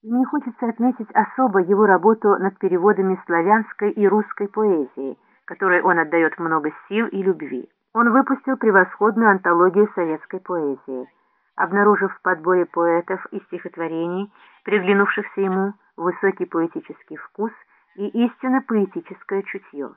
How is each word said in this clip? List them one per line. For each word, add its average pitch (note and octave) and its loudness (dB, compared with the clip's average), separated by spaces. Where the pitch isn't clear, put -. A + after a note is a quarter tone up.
И A3 -18
мне B3 2
хочется A#3+ -6
отметить A#3 -2
особо G#3+ 2
его G3 4
работу G3+ 4
над G3 -4
переводами F#3+ 0
славянской G#3 0
и G#3 2
русской G#3 0
поэзии, D#3+ -2
которой F3+ 0
он F3 2
отдает D#3+ 0
много D#3+ -2
сил A3 -2
и G3 -6
любви. D#3+ -4
Он A#3 2
выпустил C4+ 0
превосходную G#3 2
антологию F#3 2
советской E3 -6
поэзии – C#3 -6
обнаружив G3 2
в - -20
подборе F3 0
поэтов E3+ -2
и G3+ -10
стихотворений, E3+ -8
приглянувшихся G3+ 0
ему, F#3+ -2
высокий F3+ -2
поэтический E3 -8
вкус - -10
и G3+ -8
истинно B3+ -2
поэтическое G3 -4
чутье. C#3+ -14